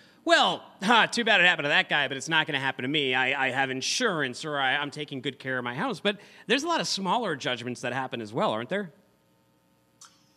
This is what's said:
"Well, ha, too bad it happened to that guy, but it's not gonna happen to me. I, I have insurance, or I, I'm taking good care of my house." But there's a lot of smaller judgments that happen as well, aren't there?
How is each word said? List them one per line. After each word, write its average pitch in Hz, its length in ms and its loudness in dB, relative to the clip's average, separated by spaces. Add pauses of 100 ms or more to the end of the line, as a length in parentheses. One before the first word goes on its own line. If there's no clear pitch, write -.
(240)
"Well, 247 380 4 (180)
ha, 208 260 6
too 226 180 0
bad 208 160 6
it 175 60 8
happened 165 180 4
to 143 60 0
that 180 180 4
guy, 147 180 2
but 135 100 -6
it's 131 120 -10
not 156 180 2
gonna 143 140 -2
happen 131 240 -2
to 127 40 -2
me. 139 280 0
I, 131 320 0
I - 20 -2
have 135 180 0
insurance, 135 760 -4
or 151 140 -6
I, 135 180 2
I'm 143 160 -6
taking 147 280 -10
good 127 200 -8
care 131 180 -4
of 120 60 -4
my 120 100 -6
house." 190 240 -4
But 202 200 -4 (280)
there's 262 160 0
a 330 60 -6
lot 320 120 0
of 175 60 -4
smaller 196 480 -2
judgments 123 460 -6
that 123 120 -4
happen 127 280 -6
as 107 120 -10
well, 160 200 -2
aren't 113 180 -6
there? 190 220 -6 (1400)